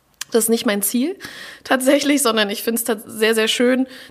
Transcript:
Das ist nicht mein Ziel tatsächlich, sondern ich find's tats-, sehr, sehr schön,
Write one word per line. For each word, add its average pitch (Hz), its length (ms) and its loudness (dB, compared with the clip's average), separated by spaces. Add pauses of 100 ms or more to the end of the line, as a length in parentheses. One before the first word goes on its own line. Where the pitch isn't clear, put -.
(300)
Das 226 140 2
ist - 60 0
nicht 233 160 0
mein 202 160 0
Ziel 269 340 -2 (480)
tatsächlich, 277 580 2
sondern 220 280 2
ich 208 120 -8
find's 226 220 -2
tats-, 220 220 -4
sehr, 220 280 0
sehr 220 140 0
schön, 254 380 2 (240)